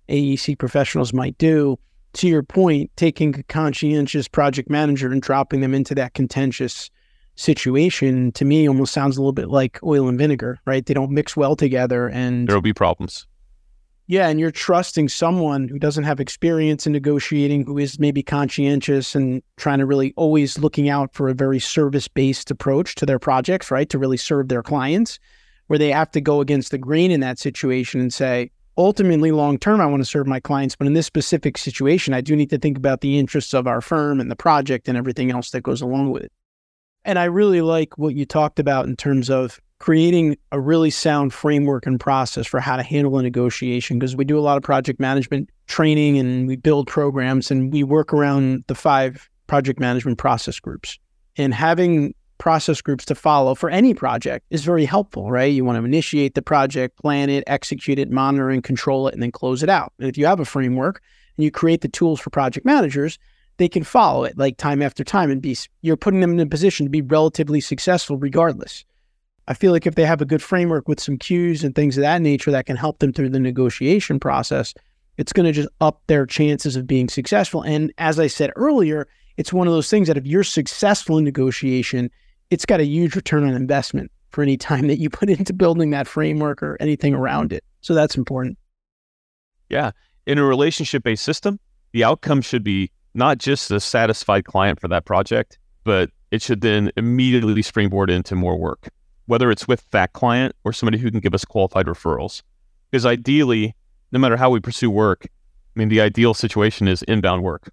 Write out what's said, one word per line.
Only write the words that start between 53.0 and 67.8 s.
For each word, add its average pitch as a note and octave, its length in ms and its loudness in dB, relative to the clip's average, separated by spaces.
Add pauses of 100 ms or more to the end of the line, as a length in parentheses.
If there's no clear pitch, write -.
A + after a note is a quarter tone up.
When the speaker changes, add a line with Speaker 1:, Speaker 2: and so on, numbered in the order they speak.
Speaker 1:
to D3 80 -4
follow C3+ 400 2
for E3+ 140 -4
any G#3 240 4
project B2 560 -4
is D3 160 -4
very D#3+ 220 2
helpful, C#3 440 -4
right? B2+ 220 0
You B2+ 140 0
wanna A#2 160 -2
initiate C#3+ 520 0
the C#3 60 -2
project, C3+ 560 0
plan C#3+ 320 0
it, C#3 180 -2
execute C#3 520 -4
it, C3+ 120 -2
monitor C3+ 380 0
and C3 160 -2
control C3+ 440 -2
it, - 60 -4
and - 80 -8
then A#2+ 100 -4
close C3 300 -4
it D#3+ 60 0
out. F#3 300 0
And C3+ 100 -4
if B2+ 80 -6
you D3 80 0
have F3 160 4
a C3 60 -4
framework C3 560 -2 (340)
and D#3 80 0
you D3+ 60 2
create E3 320 2
the C#3+ 60 -4
tools D#3+ 320 0
for - 100 -12
project C3+ 340 -2
managers, D#3+ 540 0 (400)
they F3 100 2
can E3 160 -2
follow E3 400 2
it, - 140 -6
like, C3+ 180 0
time C#3+ 240 -2
after C#3 240 -4
time F3 260 0
and C3+ 120 -2
be C3+ 100 -4
s-, - 160 -10 (140)
you're D#3+ 140 2
putting F#3+ 240 0
them F3 120 4
in E3+ 80 2
a D#3+ 60 2
position D3+ 400 0
to C3+ 40 -6
be D3+ 120 0
relatively D3+ 580 0
successful D3 560 -2